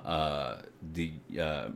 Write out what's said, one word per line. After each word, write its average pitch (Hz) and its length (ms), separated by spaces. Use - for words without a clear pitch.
uh, 73 520
the, 80 200
uh, 78 380